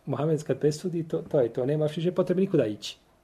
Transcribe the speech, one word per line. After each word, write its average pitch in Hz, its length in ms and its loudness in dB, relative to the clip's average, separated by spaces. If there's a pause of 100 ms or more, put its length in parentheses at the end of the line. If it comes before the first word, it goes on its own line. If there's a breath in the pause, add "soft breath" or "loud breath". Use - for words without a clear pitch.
Muhammed 147 360 0
kad 131 160 -2
presudi, 165 500 -2
to, 165 100 -2
to - 220 0
je 120 80 4
to, 127 180 -2
nemaš 151 300 0
više 175 160 0
potrebe 180 280 0
nikuda 175 260 4
ići. - 300 -8 (280)